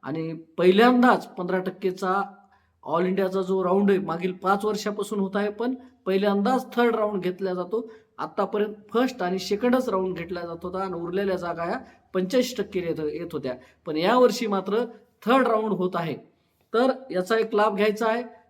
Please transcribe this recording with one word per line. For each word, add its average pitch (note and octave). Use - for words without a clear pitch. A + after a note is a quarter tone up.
आणि D#3+
पहिल्यांदाच A3+
पंधरा F3+
टक्केचा F#3
all E3+
इंडियाचा F#3+
जो F#3
राऊंड G3
आहे, F#3+
मागील E3+
पाच G3
वर्षापासून G#3
होत F#3+
आहे, G#3
पण A#3
पहिल्यांदाच G3+
थर्ड A#3+
राऊंड G#3
घेतला F#3
जातो. F3+
आत्तापर्यंत G#3
फर्स्ट B3
आणि F3+
सेकंडच B3
राऊंड F#3+
घेतला F3
जात E3+
होता F3+
आणि F#3+
उरलेल्या F3+
जागा E3+
ह्या F#3+
पंचेचाळीस G#3+
टक्के G3
येत, E3
येत D#3
होत्या, C3+
पण D#3
यावर्षी A#3
मात्र G3+
थर्ड B3
राऊंड A3
होत F3+
आहे. D#3+
तर B3+
याचा F#3
एक G#3+
लाभ G#3
घ्यायचा G#3+
आहे. A#3